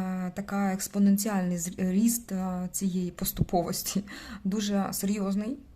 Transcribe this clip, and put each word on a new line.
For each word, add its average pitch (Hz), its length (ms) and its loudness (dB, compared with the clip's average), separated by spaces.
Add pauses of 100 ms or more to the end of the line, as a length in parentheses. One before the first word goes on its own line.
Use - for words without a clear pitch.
(340)
така 196 380 -2
експоненціальний 196 840 2
зр-, 180 340 -2
ріст, 233 400 2
а, 185 400 -2
цієї 180 380 0
поступовості - 960 0 (200)
<laughs> - 200 -14
дуже 202 480 0
серйозний, 202 680 -2 (180)